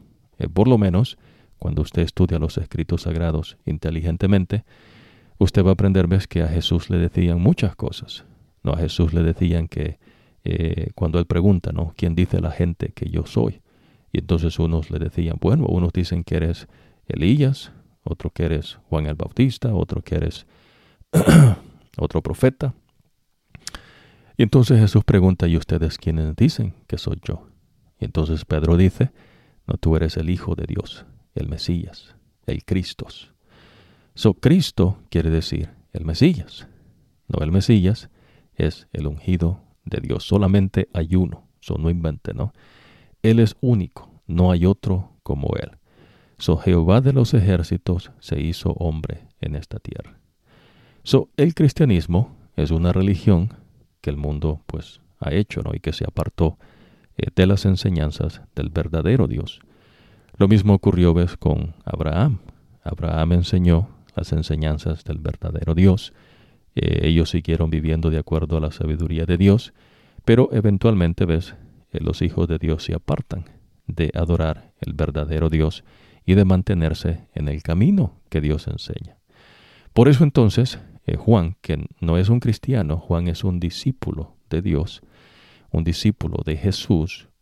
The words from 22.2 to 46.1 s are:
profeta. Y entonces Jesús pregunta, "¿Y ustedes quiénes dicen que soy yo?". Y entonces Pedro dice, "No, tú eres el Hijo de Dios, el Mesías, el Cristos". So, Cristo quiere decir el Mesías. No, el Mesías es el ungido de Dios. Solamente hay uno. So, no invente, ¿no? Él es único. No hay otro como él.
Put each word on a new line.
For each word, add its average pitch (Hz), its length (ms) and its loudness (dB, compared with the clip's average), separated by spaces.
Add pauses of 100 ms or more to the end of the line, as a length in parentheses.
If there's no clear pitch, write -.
profeta. - 520 -2 (1600)
Y 123 60 4
entonces 120 360 4
Jesús 107 240 4
pregunta, 92 440 4
"¿Y 85 100 2
ustedes 80 400 -2
quiénes 78 380 -4
dicen 98 380 0 (140)
que - 100 -6
soy 95 260 -6
yo?". - 240 -10 (520)
Y - 60 -6
entonces 80 400 -2
Pedro 78 320 2
dice, 95 340 2 (560)
"No, - 100 -2
tú 80 180 0
eres 80 220 -2
el 80 120 -4
Hijo 90 260 -4
de 82 100 -8
Dios, - 400 -10 (300)
el - 140 -8
Mesías, 85 640 -8 (300)
el - 180 -8
Cristos". - 680 -8 (800)
So, 107 180 2
Cristo 127 640 2 (100)
quiere 80 200 0
decir 80 400 -4 (240)
el 80 120 -8
Mesías. 127 640 -2 (600)
No, - 160 -4
el 78 80 -2
Mesías 98 580 2 (460)
es - 360 -4
el 76 160 -6
ungido 85 540 -2 (240)
de - 160 -6
Dios. - 240 -4
Solamente 95 680 2
hay 85 220 -2
uno. - 320 -2 (140)
So, - 160 -6
no 80 120 0
invente, 82 440 -4
¿no? - 200 -6 (680)
Él 113 180 4
es 110 220 4
único. 120 480 -2 (180)
No 90 240 2
hay 87 140 2
otro 95 480 0 (100)
como 71 320 -4
él. - 160 -8 (640)